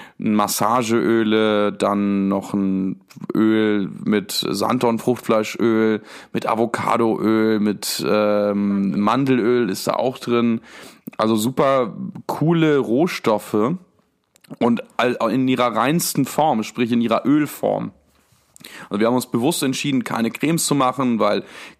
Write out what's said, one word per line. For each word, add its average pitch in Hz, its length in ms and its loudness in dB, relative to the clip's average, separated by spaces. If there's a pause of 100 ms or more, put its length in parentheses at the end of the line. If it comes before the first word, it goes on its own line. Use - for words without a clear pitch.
(240)
Massageöle, 107 1500 2
dann 101 540 0
noch 98 260 -4
ein 95 480 -2 (320)
Öl 107 560 2 (140)
mit - 440 -2
Sanddornfruchtfleischöl, 110 1600 0 (280)
mit - 160 -4
Avocadoöl, 110 1120 0
mit, - 480 -2
ähm, 101 920 0
Mandelöl 120 720 2
ist - 160 -6
da - 60 -2
auch 127 260 -2
drin. 120 420 0 (560)
Also 110 180 2
super 131 600 0 (320)
coole 160 500 2
Rohstoffe 113 960 0 (840)
und 120 240 2 (140)
all, 120 200 0 (140)
in 131 160 0
ihrer 123 280 0
reinsten 139 500 0
Form, 147 360 0
sprich 117 300 -4
in 117 100 2
ihrer 113 240 0
Ölform. 113 640 0 (1000)
Also 101 80 -4
wir 110 80 4
haben 123 80 2
uns 123 100 0
bewusst - 380 -2
entschieden, 131 400 -2
keine 117 260 -2
Cremes 156 380 -2
zu 147 80 0
machen, 127 440 0
weil 104 240 2 (360)